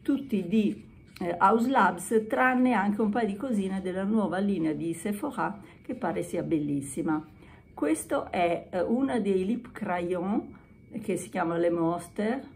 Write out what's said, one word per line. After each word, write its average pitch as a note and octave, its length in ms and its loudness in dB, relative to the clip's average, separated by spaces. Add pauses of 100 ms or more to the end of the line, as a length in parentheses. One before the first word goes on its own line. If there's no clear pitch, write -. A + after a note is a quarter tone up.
tutti G#3+ 460 -2
di, G3+ 380 2 (340)
eh, F3 220 -2
House A3+ 280 6
Labs, A3 600 4
tranne B3+ 440 4
anche G#3 280 2
un G#3+ 100 2
paio A#3 160 0
di G3 100 -2
cosine F#3+ 440 -2
della F#3 240 -2
nuova G3 340 0
linea F#3 340 0
di D#3+ 220 -2
Sephora, G3+ 680 -4 (220)
che - 140 -8
pare F3 260 -2
sia E3+ 220 -4
bellissima. D3+ 840 -2 (480)
Questo - 560 -2
è, E3+ 400 0
eh, F#3 100 -2
una B3+ 380 0
dei F#3+ 260 0
lip A#3+ 280 -4
crayon, F3+ 840 -2 (460)
che F#3 140 -2
si - 140 -8
chiama E3+ 260 -2
Le E3+ 140 2
Monster F3 680 -2 (160)